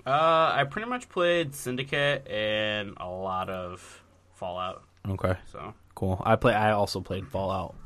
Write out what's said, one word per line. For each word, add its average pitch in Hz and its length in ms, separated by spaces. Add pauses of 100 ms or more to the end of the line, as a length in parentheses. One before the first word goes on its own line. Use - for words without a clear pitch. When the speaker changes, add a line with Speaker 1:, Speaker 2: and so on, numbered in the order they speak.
Speaker 1:
Uh, 160 480
I 143 160
pretty 214 180
much 247 220
played 170 460
Syndicate 139 720
and 107 680
a 90 120
lot 92 400
of 90 540 (320)
Fallout. 92 480 (260)
Speaker 2:
Okay. 92 260 (160)
Speaker 1:
So. 90 220 (220)
Speaker 2:
Cool. 95 280
I 113 120
play. 113 180
I 107 200
also 101 280
played 92 260
Fallout, 95 460 (120)